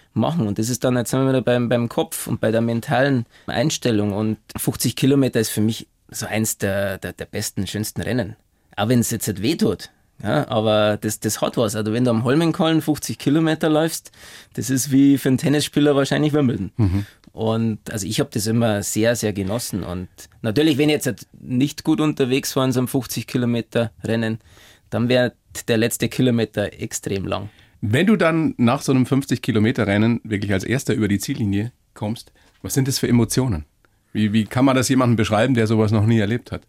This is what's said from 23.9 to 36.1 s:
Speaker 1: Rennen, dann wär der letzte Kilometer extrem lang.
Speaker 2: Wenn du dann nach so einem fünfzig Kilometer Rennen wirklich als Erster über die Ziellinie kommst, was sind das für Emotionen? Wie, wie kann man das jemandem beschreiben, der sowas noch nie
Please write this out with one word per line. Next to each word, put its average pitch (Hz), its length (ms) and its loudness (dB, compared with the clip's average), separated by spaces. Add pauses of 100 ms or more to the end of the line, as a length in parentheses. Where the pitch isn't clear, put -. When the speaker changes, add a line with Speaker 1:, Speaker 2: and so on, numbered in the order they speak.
Speaker 1:
Rennen, 113 360 -2 (500)
dann 117 220 -2
wär 123 240 2 (340)
der 117 80 2
letzte 117 320 -2
Kilometer 113 720 0
extrem 98 460 -6
lang. 95 240 -6 (320)
Speaker 2:
Wenn 123 240 2
du 214 100 6
dann 160 400 2
nach 120 240 2
so - 120 0
einem 131 120 4
fünfzig 131 380 0
Kilometer 110 440 2
Rennen 107 380 2
wirklich 101 300 -2
als 95 100 -2
Erster 123 300 -2
über 107 120 2
die 101 120 2
Ziellinie 110 520 -2 (220)
kommst, - 400 -10 (300)
was - 100 -10
sind 135 160 2
das 135 100 -4
für 127 100 -2
Emotionen? 117 580 2 (480)
Wie, 107 180 2
wie 107 140 2
kann 123 180 0
man 135 100 4
das 127 140 2
jemandem 127 280 4
beschreiben, 107 380 2
der 113 120 4
sowas 107 260 2
noch 107 140 2
nie 117 120 4